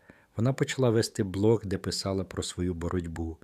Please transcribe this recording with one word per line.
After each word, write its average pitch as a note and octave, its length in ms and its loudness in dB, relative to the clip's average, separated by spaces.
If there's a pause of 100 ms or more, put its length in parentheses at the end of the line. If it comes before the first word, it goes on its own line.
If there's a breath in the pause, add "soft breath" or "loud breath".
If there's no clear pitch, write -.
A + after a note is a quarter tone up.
(360 loud breath)
Вона B2 160 2
почала C3 380 2
вести A2 320 2
блог, G2+ 420 4
де F#2+ 140 -2
писала G2 460 -2
про F2+ 180 -8
свою F2+ 320 -2
боротьбу, E2 680 -4